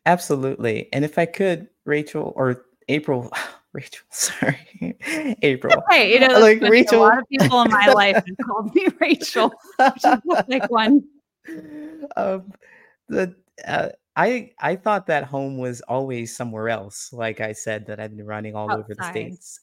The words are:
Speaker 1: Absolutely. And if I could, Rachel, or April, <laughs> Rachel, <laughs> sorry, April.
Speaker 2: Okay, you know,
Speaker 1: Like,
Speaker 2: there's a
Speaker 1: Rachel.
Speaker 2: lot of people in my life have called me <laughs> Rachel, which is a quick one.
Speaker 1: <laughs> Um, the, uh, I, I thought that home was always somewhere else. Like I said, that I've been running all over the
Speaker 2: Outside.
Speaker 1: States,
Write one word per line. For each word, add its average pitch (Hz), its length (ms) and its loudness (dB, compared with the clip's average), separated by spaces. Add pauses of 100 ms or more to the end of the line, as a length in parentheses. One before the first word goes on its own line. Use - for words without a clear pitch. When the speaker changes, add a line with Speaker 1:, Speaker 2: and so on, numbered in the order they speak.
Speaker 1:
Absolutely. 135 880 -2
And 139 120 -2
if 151 140 -6
I 170 80 2
could, 175 420 -4 (180)
Rachel, 147 500 -4
or 127 280 -2 (240)
April, 131 420 -2 (220)
<laughs> - 200 -20
Rachel, - 340 -16
<laughs> - 40 -20
sorry, - 880 -6 (460)
April. 139 320 2 (160)
Speaker 2:
Okay, 233 220 6
you 254 80 6
know, 262 200 6
Speaker 1:
Like, 220 200 8
Speaker 2:
there's 208 100 4
a - 20 -
Speaker 1:
Rachel. 240 280 6
Speaker 2:
lot 220 180 6
of 247 100 -6
people 254 340 2
in 233 80 2
my 208 180 4
life 202 280 4
have 202 300 -4
called 214 280 -6
me 370 180 2
<laughs> - 80 -6
Rachel, 240 500 0 (280)
which 262 180 4
is - 80 -10
a 294 400 2
quick 254 240 -4
one. 233 380 4
Speaker 1:
<laughs> - 60 -20 (1040)
Um, 196 360 -6 (560)
the, - 260 -4 (320)
uh, - 220 -4 (280)
I, 220 340 -2 (100)
I 160 160 -4
thought 196 300 -4
that 147 180 -2
home 135 340 -8
was 123 240 -8
always 123 540 -6
somewhere 113 320 -8
else. 104 440 -8
Like 113 280 -8
I 110 120 -6
said, 107 340 -8
that 107 140 -12
I've 107 160 -14
been 104 100 -16
running 107 280 -10
all 107 160 -8
over 107 240 -8
the 98 80 -14
Speaker 2:
Outside. 175 100 -10
Speaker 1:
States, - 500 -14